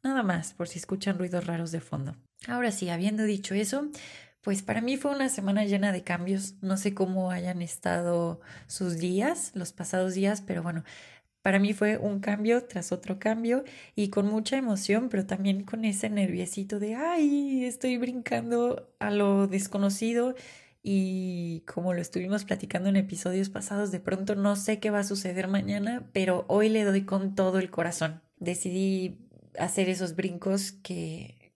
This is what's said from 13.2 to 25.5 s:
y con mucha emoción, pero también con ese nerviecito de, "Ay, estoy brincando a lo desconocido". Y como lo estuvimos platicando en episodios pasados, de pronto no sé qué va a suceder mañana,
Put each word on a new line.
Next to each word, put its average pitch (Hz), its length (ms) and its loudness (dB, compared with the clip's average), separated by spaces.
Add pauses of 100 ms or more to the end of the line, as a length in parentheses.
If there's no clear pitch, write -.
y 208 140 2
con 196 160 2
mucha 220 320 0
emoción, 226 520 2
pero 196 180 0
también 196 360 0
con 226 220 -4
ese 208 240 0
nerviecito 196 680 -2
de, 214 160 -2
"Ay, 285 680 2
estoy 247 320 0
brincando 240 1000 0
a 208 120 0
lo 196 360 6
desconocido". 202 840 0 (500)
Y 185 840 0
como 180 260 -2
lo 175 80 0
estuvimos 185 420 -2
platicando 196 460 -2
en 196 60 6
episodios 190 540 2
pasados, 202 420 -2
de 185 80 -4
pronto 190 360 -2
no 202 200 4
sé 208 240 -2
qué 214 100 0
va 208 100 2
a 202 40 2
suceder 190 440 -2
mañana, 202 640 -2